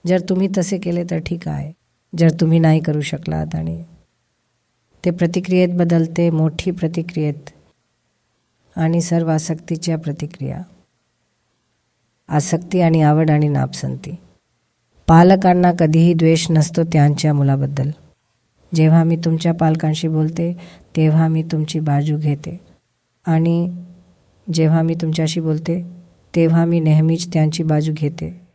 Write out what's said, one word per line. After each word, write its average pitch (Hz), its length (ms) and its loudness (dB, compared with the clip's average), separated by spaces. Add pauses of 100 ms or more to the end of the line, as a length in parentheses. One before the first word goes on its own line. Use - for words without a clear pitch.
जर 180 240 0
तुम्ही 190 200 0 (100)
तसे 180 200 -2
केले 175 260 -4
तर 170 160 -6
ठीक 165 280 -8
आहे, 147 240 -8 (400)
जर 165 280 2
तुम्ही 165 180 4
नाही 160 220 4
करू 151 220 -4
शकलात 156 520 -6
आणि 165 280 -8 (1200)
ते 180 60 2
प्रतिक्रियेत 180 680 0
बदलते, 170 540 2
मोठी 160 400 -2
प्रतिक्रियेत 165 800 -6 (1300)
आणि 170 260 0
सर्व 170 280 -2
आसक्तीच्या 160 680 -2
प्रतिक्रिया, 160 640 -8 (1700)
आसक्ती 175 520 -2
आणि 165 220 4
आवड 151 280 4
आणि 151 180 2
नापसंती. 135 680 -4 (920)
पालकांना 180 680 6
कधीही 165 360 4
द्वेष 165 360 2
नसतो 160 340 2
त्यांच्या 151 500 2
मुलाबद्दल. 139 560 0 (840)
जेव्हा 160 320 4
मी 165 120 0
तुमच्या 165 380 -2
पालकांशी 160 540 0
बोलते, 165 440 -2 (440)
तेव्हा 160 320 4
मी 160 140 0
तुमची 156 380 -4
बाजू 147 380 0
घेते 151 400 -4 (680)
आणि 170 580 0 (640)
जेव्हा 160 360 2
मी 165 120 0
तुमच्याशी 160 460 -2
बोलते, 160 400 -4 (540)
तेव्हा 165 300 4
मी 170 160 0
नेहमीच 160 520 2
त्यांची 156 300 0
बाजू 156 300 0
घेते. 151 380 -6 (240)